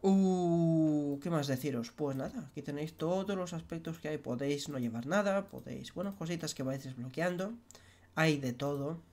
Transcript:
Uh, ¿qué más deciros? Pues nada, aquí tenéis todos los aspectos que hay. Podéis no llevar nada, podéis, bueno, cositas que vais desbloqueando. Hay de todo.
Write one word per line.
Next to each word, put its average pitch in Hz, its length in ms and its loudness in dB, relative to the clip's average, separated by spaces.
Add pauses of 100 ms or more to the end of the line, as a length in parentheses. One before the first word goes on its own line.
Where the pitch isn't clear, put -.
Uh, 170 1160 6
¿qué 175 100 -4
más 151 160 2
deciros? 131 440 -2
Pues 143 260 -2
nada, 160 340 -6
aquí 147 120 -10
tenéis 147 320 -6
todos 190 420 -2
los 180 180 -6
aspectos 165 440 -8
que 151 100 -8
hay. 151 100 -4
Podéis 139 500 -2
no 143 100 -6
llevar 120 280 -2
nada, 196 420 0
podéis, - 460 -12
bueno, 190 220 -6
cositas 165 380 -6
que - 80 -6
vais 135 220 -4
desbloqueando. 165 680 -4 (600)
Hay 156 240 4
de 131 140 -2
todo. 143 480 -4 (120)